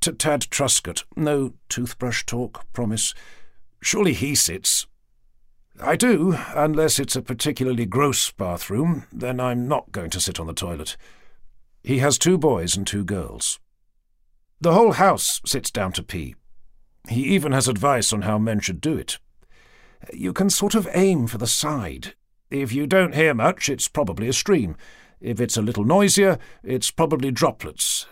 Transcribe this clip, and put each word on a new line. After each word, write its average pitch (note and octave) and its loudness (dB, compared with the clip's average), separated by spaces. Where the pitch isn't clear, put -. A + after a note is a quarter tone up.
to E3 -2
Tad D3 0
Truscott. - -2
No C#3+ 0
toothbrush A#2+ -4
talk, - -6
promise. A2 -2
Surely G3+ 2
he C3+ -2
sits. - 0
I D#3 0
do, F3+ 4
unless D#3 2
it's C3+ -4
a B2+ -4
particularly B2+ -2
gross B2+ 0
bathroom, G#2 -2
then B2 -6
I'm B2 -2
not C#3 -2
going F2+ -8
to F#2 -4
sit F2 -4
on E2 -6
the D#2+ -8
toilet. E2 -8
He C3+ 0
has C#3 4
two F3+ 4
boys G2+ 2
and G2 -4
two G2+ -4
girls. E2+ -6
The E3 6
whole A3 8
house E3 2
sits - -4
down F#2 -2
to - -6
pee. D2+ -8
He A#2 0
even D3+ 2
has B2+ 2
advice A#2+ 2
on G#2 -2
how G#2+ 0
men G#2+ 0
should F#2 -4
do D#3 0
it. - -6
You F3+ -4
can F#3+ 2
sort G#3 0
of G#3 2
aim F3 4
for A2+ -4
the A#2 -4
side. G2+ -4
If C#3 -2
you C#3+ 0
don't F3 4
hear D#3 4
much, C#3 2
it's - -2
probably G2+ -2
a C3+ 0
stream. A#2+ 0
If A2+ -4
it's A#2 -2
a G#2+ 0
little G#2 0
noisier, F#3+ 6
it's - -2
probably D3 0
droplets, - -2